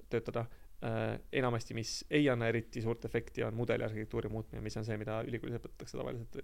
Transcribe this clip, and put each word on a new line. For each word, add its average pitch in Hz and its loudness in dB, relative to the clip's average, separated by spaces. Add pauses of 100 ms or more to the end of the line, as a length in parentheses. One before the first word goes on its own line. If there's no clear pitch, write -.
(120)
töötada. 113 2 (300)
Äh, 113 0 (160)
enamasti, 120 2
mis 113 -4 (100)
ei 151 8
anna 117 4
eriti 113 0
suurt 113 0
efekti, - 0
on 110 0
mudeli 117 4
arhitektuuri 110 -2
muutmine, 110 -4
mis 107 -4
on 107 -2
see, 110 0
mida 110 -2
ülikoolis 120 -2
õpetatakse - -8
tavaliselt, 127 -4